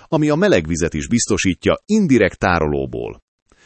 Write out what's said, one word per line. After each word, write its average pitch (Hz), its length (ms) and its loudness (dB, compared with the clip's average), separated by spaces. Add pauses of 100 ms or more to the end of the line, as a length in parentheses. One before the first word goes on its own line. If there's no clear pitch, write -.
ami 151 200 0
a 147 60 2
melegvizet 85 600 0
is 71 140 -6
biztosítja 95 800 0
indirekt 139 520 2
tárolóból. 67 880 -2 (400)